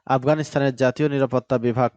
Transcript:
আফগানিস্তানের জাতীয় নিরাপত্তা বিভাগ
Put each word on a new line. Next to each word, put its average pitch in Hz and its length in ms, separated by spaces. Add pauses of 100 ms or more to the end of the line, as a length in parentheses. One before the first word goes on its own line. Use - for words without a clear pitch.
আফগানিস্তানের 139 680
জাতীয় 131 340
নিরাপত্তা 131 480
বিভাগ 120 400